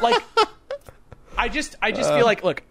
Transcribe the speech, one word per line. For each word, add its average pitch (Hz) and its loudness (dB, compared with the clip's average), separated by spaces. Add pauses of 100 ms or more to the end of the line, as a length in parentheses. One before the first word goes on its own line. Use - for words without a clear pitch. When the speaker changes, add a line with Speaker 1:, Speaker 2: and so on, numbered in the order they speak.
Speaker 1:
Like, 466 2 (160)
Speaker 2:
<laughs> 440 4 (920)
Speaker 1:
I 233 -2
just, 285 -6
I 214 0
just - 0
Speaker 2:
Uh. - 2
Speaker 1:
feel 240 4
like, 214 0
look, 170 -2